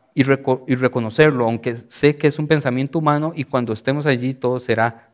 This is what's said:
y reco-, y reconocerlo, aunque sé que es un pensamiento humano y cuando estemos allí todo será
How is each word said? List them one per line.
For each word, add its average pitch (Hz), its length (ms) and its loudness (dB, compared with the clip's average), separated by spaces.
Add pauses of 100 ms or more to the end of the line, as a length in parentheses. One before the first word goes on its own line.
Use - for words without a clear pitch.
(160)
y 139 80 2
reco-, 131 420 0
y 131 100 2
reconocerlo, 123 680 2
aunque 117 320 -2
sé 143 400 0
que 151 120 -2
es 147 120 0
un 151 80 -4
pensamiento 143 520 0
humano 151 360 0
y 143 80 -6
cuando 123 300 -2
estemos 139 320 -4
allí 131 280 0
todo 127 280 -4
será 113 520 -2